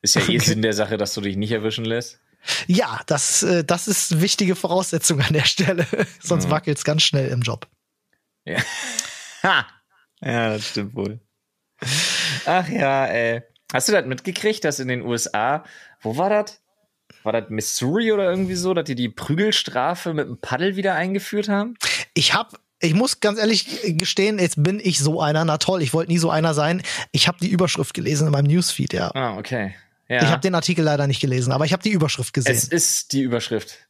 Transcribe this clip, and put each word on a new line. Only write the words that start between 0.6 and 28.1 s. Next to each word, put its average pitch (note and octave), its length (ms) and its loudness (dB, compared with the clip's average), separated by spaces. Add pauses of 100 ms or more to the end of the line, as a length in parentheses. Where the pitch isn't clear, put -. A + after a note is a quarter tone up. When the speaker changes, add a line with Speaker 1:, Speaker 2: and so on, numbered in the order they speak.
Speaker 1:
der A2 120 2
Sache, G#2 240 0
dass G2+ 160 -2
du G#2+ 80 -6
dich G2 160 -2
nicht G#2+ 160 -2
erwischen A2 320 -2
lässt. A2+ 340 -4 (480)
Speaker 2:
Ja, G#3+ 400 2
das, - 360 2
äh, F3 200 2
das E3+ 240 -2
ist - 240 -2
eine D#3+ 100 2
wichtige F#3 360 2
Voraussetzung E3+ 640 0
an B2+ 120 2
der D3 120 2
Stelle. F3+ 420 2 (160)
<laughs> - 180 -6
Sonst - 260 0
Speaker 1:
Mhm. C#3+ 40 0
Speaker 2:
wackelt's D3+ 320 -2
ganz D3+ 180 2
schnell C3+ 280 2
im B2 120 -2
Job. A2+ 260 -4 (800)
Speaker 1:
Ja. - 120 -6 (440)
<laughs> - 420 -14
Ha! E3+ 220 4 (560)
Ja, A#2 280 0
das G#2+ 180 -4
stimmt G#2 280 -6
wohl. G#2+ 260 -6 (1200)
Ach E3+ 220 0
ja, C#3 380 0
ey. A#2 360 0 (300)
Hast B2+ 160 0
du G#3 60 2
das F3+ 120 4
mitgekriegt, F#3+ 600 -4
dass C#3+ 160 0
in B2+ 80 -4
den B2 120 -2
U A#2+ 120 -2
S A2+ 200 -4
A, B2+ 300 0 (380)
wo A2 160 -4
war F#3 120 2
das? G#3 320 0 (640)
War A2 80 -2
das A2 180 -2
Missouri C#3+ 600 0
oder G3 180 2
irgendwie F#3 260 -2
so, F3+ 180 0
dass E3+ 100 0
die D#3 120 -4
die A#2+ 120 -2
Prügelstrafe E3 1080 -2
mit D3+ 140 -2
dem B2 140 -12
Paddel F3+ 340 -2
wieder F#3+ 200 0
eingeführt G3 520 -2
haben? G#3 280 -2 (380)
Speaker 2:
Ich - 200 2
hab, - 260 -2 (200)
ich E3 140 2
muss A#3 280 2
ganz G#3+ 180 2
ehrlich A3+ 420 2 (160)
gestehen, G3 420 0
jetzt E3 220 2
bin G3 220 2
ich D#3+ 160 2
so D#3 220 2
einer. D#3 240 2
Na D#3 120 2
toll, F#3 240 0
ich C#3 120 -2
wollte E3 180 0
nie F3 60 4
so E3 120 2
einer D#3+ 240 2
sein. D#3 280 0 (320)
Ich - 160 4
hab - 80 -4
die F3 120 -2
Überschrift F3 440 0
gelesen D3+ 340 0